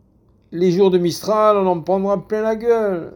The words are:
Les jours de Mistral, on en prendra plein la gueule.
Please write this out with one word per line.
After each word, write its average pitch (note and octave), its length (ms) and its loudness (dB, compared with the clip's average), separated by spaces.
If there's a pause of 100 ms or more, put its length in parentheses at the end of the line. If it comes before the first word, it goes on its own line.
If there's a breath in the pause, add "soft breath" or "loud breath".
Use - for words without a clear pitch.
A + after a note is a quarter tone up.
(500)
Les F3+ 220 0
jours F#3+ 180 4
de F3+ 80 2
Mistral, G#3 580 0
on G3 100 0
en F3 140 0
prendra F#3+ 460 -2
plein G#3+ 160 -4
la A3 140 -2
gueule. G#3+ 600 -2